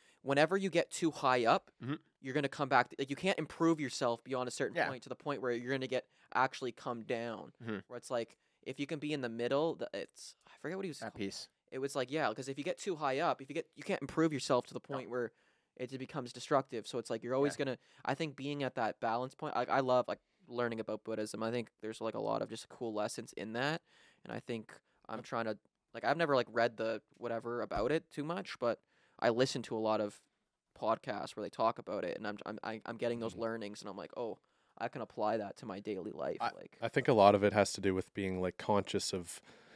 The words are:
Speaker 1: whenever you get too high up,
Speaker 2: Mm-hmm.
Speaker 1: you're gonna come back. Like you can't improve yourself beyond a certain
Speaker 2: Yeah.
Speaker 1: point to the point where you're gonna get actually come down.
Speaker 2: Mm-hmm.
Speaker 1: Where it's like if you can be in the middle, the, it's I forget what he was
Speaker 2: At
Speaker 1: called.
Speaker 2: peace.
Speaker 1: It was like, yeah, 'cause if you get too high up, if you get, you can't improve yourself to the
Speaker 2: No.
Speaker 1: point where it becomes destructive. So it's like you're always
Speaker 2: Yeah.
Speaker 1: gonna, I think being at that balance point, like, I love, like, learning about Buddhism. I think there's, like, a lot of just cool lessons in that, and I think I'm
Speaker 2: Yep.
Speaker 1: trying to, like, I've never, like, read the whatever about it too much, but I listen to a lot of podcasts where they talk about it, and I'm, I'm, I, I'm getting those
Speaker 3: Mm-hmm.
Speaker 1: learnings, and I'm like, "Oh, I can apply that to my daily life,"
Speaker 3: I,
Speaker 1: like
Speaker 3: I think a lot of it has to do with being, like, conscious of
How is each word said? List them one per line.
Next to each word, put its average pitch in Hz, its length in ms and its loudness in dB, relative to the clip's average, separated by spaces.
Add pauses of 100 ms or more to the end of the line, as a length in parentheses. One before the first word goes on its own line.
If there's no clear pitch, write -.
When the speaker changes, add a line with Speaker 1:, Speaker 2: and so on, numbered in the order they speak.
(220)
Speaker 1:
whenever 147 340 4
you 190 140 0
get 160 200 2
too 165 220 0
high 127 340 4
up, - 240 4 (120)
Speaker 2:
Mm-hmm. 131 120 -4 (260)
Speaker 1:
you're 131 140 -8
gonna 143 140 2
come 139 200 -4
back. 127 300 4
Like 135 120 -4
you 143 60 -2
can't 190 220 0
improve 160 420 2
yourself 123 440 -2
beyond 127 240 -4
a 120 40 -6
certain - 240 -2
Speaker 2:
Yeah. 156 120 2
Speaker 1:
point 127 160 -6
to - 40 -18
the 127 60 -8
point 139 260 -4
where 123 120 0
you're 123 200 -2
gonna 135 140 -2
get 123 180 -2 (300)
actually 127 380 0
come 117 320 -6
down. 117 480 -6 (100)
Speaker 2:
Mm-hmm. 110 240 -4
Speaker 1:
Where 123 100 -14
it's - 140 -14
like 120 260 -2 (260)
if 131 180 -8
you 143 80 -2
can 160 100 -4
be 151 140 -4
in 147 80 -2
the 123 80 -2
middle, 123 480 0
the, - 180 -6
it's - 400 -10 (140)
I - 20 -20 (100)
forget 165 160 -6
what 196 80 -6
he 175 60 -6
was 135 100 -12
Speaker 2:
At 110 120 -8
Speaker 1:
called. 110 80 -12
Speaker 2:
peace. - 280 -4 (240)
Speaker 1:
It 135 80 -6
was 139 160 -4
like, 127 160 0
yeah, 143 200 2
'cause 127 160 -8
if 139 100 -6
you 147 60 -6
get 180 140 -4
too 196 160 -4
high 143 240 0
up, 147 240 2
if 135 60 -14
you 143 60 -12
get, 160 200 -4
you 147 80 -16
can't - 180 -2
improve 160 320 2
yourself 127 360 2
to - 60 -16
the 127 140 -8
Speaker 2:
No. 143 80 -6
Speaker 1:
point 113 140 -8
where 120 220 -2 (460)
it 127 200 -8
becomes 127 340 -6
destructive. 131 540 0
So 127 120 -6
it's - 120 -6
like 113 140 -2
you're 123 100 -2
always 139 240 4
Speaker 2:
Yeah. 143 80 0
Speaker 1:
gonna, 123 120 -4 (260)
I 135 100 0
think 147 220 -4
being 143 260 -4
at 131 140 -2
that 113 240 0
balance 120 340 0
point, - 200 -8
like, 123 140 0
I 131 120 4
love, 127 280 4
like, 104 120 -4 (280)
learning 120 320 -2
about 107 240 -6
Buddhism. 110 380 -4
I 113 80 0
think 117 180 -2 (140)
there's, 110 180 -8
like, 110 140 -4
a 110 60 -4
lot 110 200 0
of 113 80 -4
just 113 220 -12
cool 113 240 -6
lessons 113 400 -2
in 107 200 -8
that, 143 280 0 (420)
and - 80 -10
I 113 80 -6
think 113 320 -8 (340)
I'm 110 120 -10
Speaker 2:
Yep. 107 80 -12
Speaker 1:
trying 117 200 -2
to, 107 120 -4 (340)
like, 117 120 -10
I've 139 120 4
never, 160 180 2
like, 120 160 4
read 117 280 2
the 113 240 -2 (160)
whatever 117 420 -4
about 113 320 0
it 160 180 -2
too 143 140 -6
much, 180 340 -6
but 117 220 0 (380)
I - 100 4
listen 123 360 4
to 117 120 -4
a - 40 -2
lot 110 200 2
of 104 180 -2 (600)
podcasts 110 560 -2
where 107 80 -6
they 87 60 -6
talk 117 280 2
about 101 280 -4
it, - 100 -2
and 110 100 -8
I'm, 104 200 -6
I'm, 107 180 -6
I, 110 220 -6
I'm 117 100 -8
getting 120 220 0
those 110 140 -4
Speaker 3:
Mm-hmm. 113 100 -6
Speaker 1:
learnings, 110 400 -4
and 104 80 -10
I'm 95 80 -10
like, 87 180 -10
"Oh, 113 220 -6 (400)
I 117 100 -4
can 123 140 -8
apply 107 360 0
that 98 200 -6
to - 80 -14
my 98 140 -8
daily 101 320 -6
life," 73 280 -4
Speaker 3:
I, 117 160 -2
Speaker 1:
like - 240 -18
Speaker 3:
I 117 80 -2
think 131 200 2
a 143 40 8
lot 104 220 12
of 101 100 6
it 101 80 6
has 101 220 6
to 101 80 -6
do 95 120 4
with 92 200 -4
being, 92 260 -2
like, 90 160 -2
conscious 101 560 0
of 90 300 -8 (340)